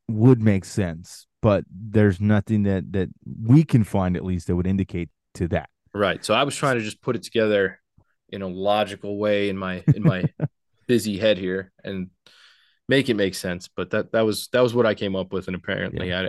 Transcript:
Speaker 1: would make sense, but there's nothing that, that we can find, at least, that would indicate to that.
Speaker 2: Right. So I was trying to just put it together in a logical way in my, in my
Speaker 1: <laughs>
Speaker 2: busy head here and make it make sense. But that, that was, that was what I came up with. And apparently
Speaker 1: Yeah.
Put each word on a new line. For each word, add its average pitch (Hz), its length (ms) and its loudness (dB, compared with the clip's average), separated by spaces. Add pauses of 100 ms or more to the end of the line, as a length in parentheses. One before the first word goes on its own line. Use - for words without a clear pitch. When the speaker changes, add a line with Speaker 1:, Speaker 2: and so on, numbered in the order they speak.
Speaker 1:
would 117 340 6
make 101 240 2
sense, 87 640 -8 (140)
but 101 280 4
there's 101 520 2
nothing 104 420 2
that, 95 300 -2
that 95 160 -2 (340)
we 135 200 6
can 127 200 2
find, 92 320 0
at - 80 -6
least, 90 240 -4
that 90 80 0
would 87 120 -2
indicate 92 420 -2 (260)
to 90 140 -4
that. 85 200 -4 (240)
Speaker 2:
Right. 98 300 0
So 107 100 -2
I 127 100 2
was 139 120 -4
trying 135 220 0
to 110 60 -4
just 107 180 -10
put 123 140 -2
it 98 80 -10
together 104 560 0 (500)
in 101 120 -12
a 95 60 -8
logical 101 680 -2
way 104 320 0
in 95 80 -6
my, 92 260 -8 (100)
in 104 100 -4
my 92 200 0 (340)
Speaker 1:
<laughs> - 300 -20
Speaker 2:
busy 107 300 0
head 104 200 4
here 95 360 -6 (100)
and 95 260 -8 (800)
make 131 220 2
it 113 60 0
make 98 200 0
sense. 90 340 -8
But 90 220 -8
that, 107 200 -4
that 113 100 2
was, 107 320 -2
that 123 80 4
was 120 120 2
what 120 120 4
I 104 100 2
came 98 200 -4
up 92 180 -6
with. 92 140 -6
And 92 80 -4
apparently 92 540 -6
Speaker 1:
Yeah. 90 200 -4